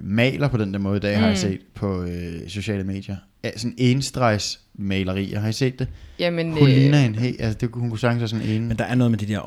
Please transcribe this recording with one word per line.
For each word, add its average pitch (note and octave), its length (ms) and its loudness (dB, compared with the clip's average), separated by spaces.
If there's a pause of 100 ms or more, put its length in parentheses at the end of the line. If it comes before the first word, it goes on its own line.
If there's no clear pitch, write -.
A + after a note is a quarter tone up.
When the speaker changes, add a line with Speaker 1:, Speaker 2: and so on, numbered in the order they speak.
Speaker 1:
maler B2 460 2
på B2+ 80 -2
den G#2 160 0
der G2+ 60 -2
måde G2 180 0
i G2 40 0
dag, G2+ 180 0
har G#2+ 80 4
jeg G#2+ 60 4
Speaker 2:
Mm. G2 40 0
Speaker 1:
set F#2+ 240 -2 (140)
på, F#2+ 280 -2
øh, F2 460 -8
sociale G2 360 -4
medier. G2 320 -8 (280)
Ja, A#2 120 -6
sådan A2+ 220 -8
enstregsmalerier. G#2 1600 -2
Har G#2+ 80 -2
I A2 40 -2
set B2+ 260 -2
det? C3 100 -4 (300)
Speaker 2:
Jamen, E3+ 340 -2
Speaker 1:
Hun D3+ 100 4
Speaker 2:
øh, C3+ 120 8
Speaker 1:
ligner C#3 300 6
en A2 100 0
he-, B2 280 -2
altså, A2 180 0
det, A#2+ 120 -2
hun A#2+ 160 -4
kunne A2 100 -4
sagtens A#2+ 220 2
være A#2 80 -2
sådan G#2+ 200 -4
en. A2 200 0
Speaker 3:
Men A2+ 100 -2
der A#2 60 0
er G#2+ 100 -2
noget B2 160 4
med A2 80 2
de G2+ 80 -4
der G#2 200 -2